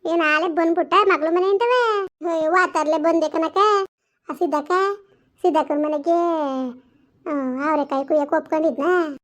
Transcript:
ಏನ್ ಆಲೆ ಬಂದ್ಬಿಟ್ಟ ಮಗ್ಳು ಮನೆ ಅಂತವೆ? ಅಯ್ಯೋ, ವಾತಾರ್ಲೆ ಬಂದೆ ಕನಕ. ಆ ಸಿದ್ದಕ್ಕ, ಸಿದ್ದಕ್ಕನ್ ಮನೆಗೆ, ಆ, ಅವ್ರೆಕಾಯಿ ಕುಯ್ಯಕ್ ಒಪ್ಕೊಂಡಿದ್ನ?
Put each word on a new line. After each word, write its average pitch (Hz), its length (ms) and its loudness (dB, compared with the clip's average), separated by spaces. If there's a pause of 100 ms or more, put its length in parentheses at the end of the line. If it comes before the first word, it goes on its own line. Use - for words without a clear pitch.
ಏನ್ 339 180 0 (140)
ಆಲೆ 339 120 0
ಬಂದ್ಬಿಟ್ಟ 330 460 0 (120)
ಮಗ್ಳು 330 280 0
ಮನೆ 359 120 2
ಅಂತವೆ? 440 600 2 (240)
ಅಯ್ಯೋ, 320 220 0
ವಾತಾರ್ಲೆ 320 460 2
ಬಂದೆ 320 300 2
ಕನಕ. 320 280 -4 (720)
ಆ 294 40 -6
ಸಿದ್ದಕ್ಕ, 294 360 -2 (720)
ಸಿದ್ದಕ್ಕನ್ 294 400 0
ಮನೆಗೆ, 302 360 0 (1080)
ಆ, 330 60 -6 (380)
ಅವ್ರೆಕಾಯಿ 285 340 -2
ಕುಯ್ಯಕ್ 285 280 0
ಒಪ್ಕೊಂಡಿದ್ನ? 311 520 -2 (400)